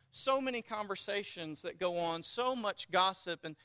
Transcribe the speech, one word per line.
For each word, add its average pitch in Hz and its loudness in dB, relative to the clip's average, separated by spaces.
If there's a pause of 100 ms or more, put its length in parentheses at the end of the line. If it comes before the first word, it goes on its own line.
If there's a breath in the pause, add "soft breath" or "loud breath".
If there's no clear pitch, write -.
(120)
So 269 2
many 247 -2
conversations 202 -4
that - -6
go 175 2
on, 165 0
so 254 0
much 214 -2
gossip, 185 4
and, 156 -6